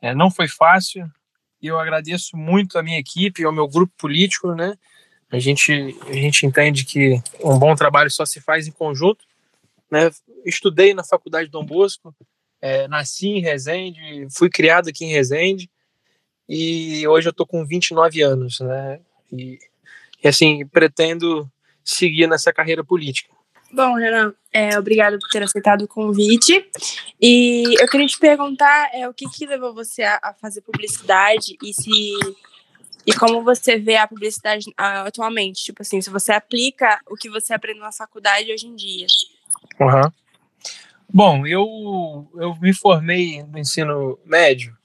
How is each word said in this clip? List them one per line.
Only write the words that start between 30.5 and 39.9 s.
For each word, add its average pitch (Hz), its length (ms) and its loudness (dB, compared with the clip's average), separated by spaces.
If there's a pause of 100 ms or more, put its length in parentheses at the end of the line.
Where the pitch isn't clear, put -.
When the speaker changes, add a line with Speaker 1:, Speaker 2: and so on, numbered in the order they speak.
Speaker 2:
publicidade 208 1000 0
e 208 120 -12
se, 208 380 0 (920)
e 214 80 2
como 233 300 2
você 240 340 2
vê 220 200 0
a 214 100 2
publicidade, 214 580 -6 (120)
ah, 196 240 -4
atualmente? 214 600 -6
Tipo - 200 -14
assim, 202 180 -4
se 190 100 -10
você 196 220 -4
aplica 233 760 -2
o 214 80 -16
que 233 120 -16
você 220 240 -8
aprendeu 214 300 -10
na 214 80 -14
faculdade 214 580 -4
hoje 220 180 -10
em 240 80 -20
dia. 190 320 -14 (760)
Speaker 1:
Aham. 135 280 4 (1000)